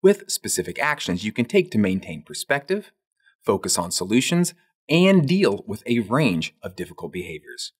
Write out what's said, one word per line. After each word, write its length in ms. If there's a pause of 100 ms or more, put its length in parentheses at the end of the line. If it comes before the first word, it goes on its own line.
with 280
specific 480
actions 460
you 80
can 120
take 280
to 60
maintain 440
perspective, 680 (520)
focus 340
on 120
solutions, 640 (340)
and 380
deal 400
with 200
a 140
range 640
of 140
difficult 360
behaviors. 680